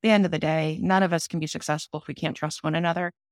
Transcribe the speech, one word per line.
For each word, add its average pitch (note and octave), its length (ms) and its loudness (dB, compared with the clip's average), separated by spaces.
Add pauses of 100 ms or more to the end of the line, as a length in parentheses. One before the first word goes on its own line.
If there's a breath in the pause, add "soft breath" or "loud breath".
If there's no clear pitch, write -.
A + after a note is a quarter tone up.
At A3 60 2
the A3 40 6
end G3+ 140 6
of E3+ 60 0
the D3+ 80 0
day, D#3 420 0
none F#3+ 220 4
of F3 80 2
us E3+ 160 -2
can E3 140 -4
be D#3 60 -4
successful D3+ 520 -6
if - 80 -16
we A2 60 -8
can't D#3 240 -4
trust - 260 -6
one D#3 120 -2
another. E3+ 360 0 (200)